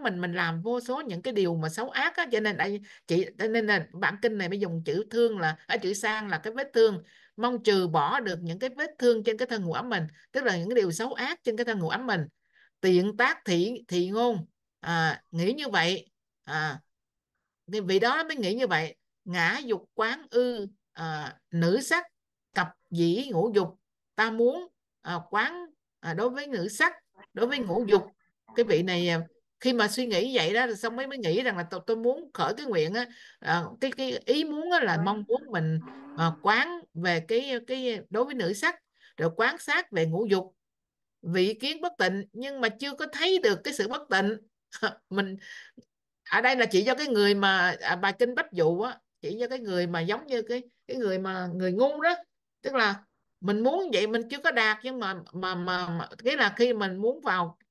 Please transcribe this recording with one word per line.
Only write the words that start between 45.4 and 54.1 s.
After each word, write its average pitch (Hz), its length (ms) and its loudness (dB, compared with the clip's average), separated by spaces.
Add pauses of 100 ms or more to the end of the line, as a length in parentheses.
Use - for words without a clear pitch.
ở 196 100 2
đây 254 160 2
là 240 100 4
chỉ 190 180 2
cho 254 100 2
cái 294 120 -4
người 208 280 4
mà, 190 460 2
à, 139 160 0
bài 196 220 0
kinh 247 160 2
Bách 330 180 -2
Dụ 170 280 2
á, 240 180 -6 (220)
chỉ 170 200 -6
cho 240 80 -4
cái 262 100 -6
người 185 280 -2
mà 170 140 -2
giống 208 260 -2
như 247 160 -2
cái, 240 200 -4 (240)
cái 254 100 -8
người 196 220 0
mà 185 360 -4
người 185 180 0
ngu 277 280 2
đó, 339 140 4 (480)
tức 269 120 -4
là 208 300 2 (360)
mình 208 200 0
muốn 330 320 2
vậy 202 140 2
mình 226 240 0